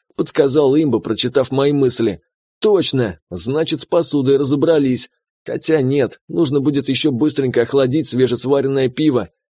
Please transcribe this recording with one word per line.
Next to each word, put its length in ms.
подсказал 600
имба, 220
прочитав 520
мои 220
мысли. 500
«Точно, 640
значит, 520
с 20
посудой 540
разобрались. 720
Хотя 380
нет, 440
нужно 340
будет 280
ещё 240
быстренько 500
охладить 460
свежесваренное 800
пиво. 400